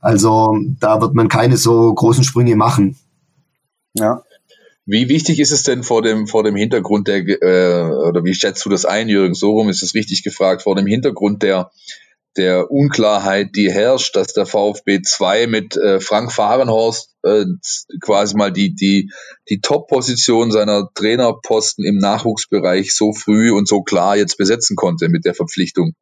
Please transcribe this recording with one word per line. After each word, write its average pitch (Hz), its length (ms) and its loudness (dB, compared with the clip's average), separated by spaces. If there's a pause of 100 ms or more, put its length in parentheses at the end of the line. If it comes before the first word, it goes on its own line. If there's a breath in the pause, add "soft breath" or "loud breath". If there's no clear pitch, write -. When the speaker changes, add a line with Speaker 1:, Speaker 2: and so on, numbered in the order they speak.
Speaker 1:
Also 110 580 2 (220)
da 110 200 2
wird 113 140 -2
man 113 140 2
keine 117 280 2
so 113 380 4
großen - 300 2
Sprünge 120 320 2
machen. 107 400 2 (960)
Speaker 2:
Ja. 110 260 -2 (640 soft breath)
Speaker 3:
Wie 113 240 0
wichtig 156 320 2
ist 143 100 2
es 143 120 -2
denn 139 200 -2
vor 113 200 0
dem, 107 240 0
vor 107 180 -2
dem 104 120 0
Hintergrund 104 520 0
der, 98 180 -2
äh, 90 640 2
oder 82 320 0
wie 92 120 0
schätzt - 320 -4
du - 20 -6
das 98 160 0
ein, 107 240 -2
Jürgen? 95 260 2
So 104 180 0
rum 107 180 2
ist 90 120 -4
es 92 120 -8
richtig 107 280 -4
gefragt, 95 380 -2
vor 95 160 0
dem 98 100 0
Hintergrund 104 560 -2
der, 95 280 0 (680 loud breath)
der 92 340 0
Unklarheit, 104 880 0
die 98 160 0
herrscht, 123 420 0
dass 95 200 -2
der 104 100 0
V 104 280 -2
F - 120 -14
B 98 160 0
zwei 101 460 0
mit, 110 320 -4
äh, 98 220 2
Frank 113 320 -4
Fahrenhorst, 113 880 0
äh, 101 240 2 (560)
quasi 104 340 0
mal 101 160 0
die, 98 220 0
die, 98 360 0 (380 loud breath)
die 101 140 -4
Top-Position 123 880 0
seiner 104 440 0
Trainerposten 110 880 -2
im 101 140 0
Nachwuchsbereich 98 1000 0
so 107 200 0
früh 110 380 2
und 104 140 2
so 104 140 2
klar 95 380 0
jetzt 98 180 0
besetzen 104 400 0
konnte 85 320 -2
mit 85 160 0
der 90 80 0
Verpflichtung. 85 680 -4